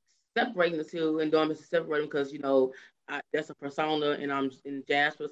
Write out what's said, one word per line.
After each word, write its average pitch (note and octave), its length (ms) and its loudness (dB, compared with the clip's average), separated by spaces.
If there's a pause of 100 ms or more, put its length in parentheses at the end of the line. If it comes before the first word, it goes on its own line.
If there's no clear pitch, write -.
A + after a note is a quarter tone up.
(380)
separating F3+ 400 0
the D3+ 60 -4
two D#3+ 360 -2
and D#3 120 0
doing D#3 180 4
this D3+ 180 -6
separating D3+ 420 0
'cause, C#3+ 220 -2
you D3 80 -12
know, C3+ 340 4 (360)
I, D3 120 -8 (120)
that's D3+ 160 -2
a D3+ 60 -12
persona, D3 560 0
and C#3+ 200 -4
I'm C#3 200 0 (140)
in C#3 220 -8
Jasper, D3 440 2